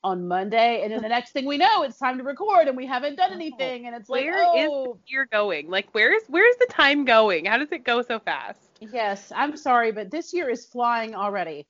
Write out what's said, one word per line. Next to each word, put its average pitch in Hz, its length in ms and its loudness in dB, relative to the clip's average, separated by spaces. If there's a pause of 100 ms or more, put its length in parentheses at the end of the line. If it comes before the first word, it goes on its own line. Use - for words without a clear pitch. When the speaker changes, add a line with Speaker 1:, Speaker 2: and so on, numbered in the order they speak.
Speaker 1:
on 180 240 -4
Monday, 214 540 2
and 214 100 -4
then 226 100 -6
the 214 60 -6
next 240 240 -2
thing 269 120 -4
we 285 140 -2
know, 381 240 4
it's 254 160 -6
time 254 200 -2
to 254 60 -10
record, 330 440 2
and 254 80 -4
we 254 100 -10
haven't 269 300 -6
done 370 160 2
Speaker 2:
Oh, - 20 -12
Speaker 1:
anything, 254 520 -8
and 233 100 -12
it's 226 120 -16
like, 254 160 -2
Speaker 2:
where 339 140 -2 (180)
is 311 140 2
Speaker 1:
oh. 262 340 -6
Speaker 2:
the - 80 -18
year 269 180 -2
going? 190 380 -2
Like, 190 240 -2
where 240 240 4
is, 440 120 0
where 359 200 6
is 494 100 4
the 494 120 4
time 285 340 4
going? 214 420 4
How 220 120 2
does 294 140 -4
it 302 120 -10
go 240 180 0
so 233 180 -6
fast? 131 400 -8 (200)
Speaker 1:
Yes, 214 540 -6
I'm 294 220 -2
sorry, 240 340 2
but 202 200 -8
this 330 220 -8
year 349 180 -2
is - 160 -6
flying 233 480 -2
already. 185 560 -6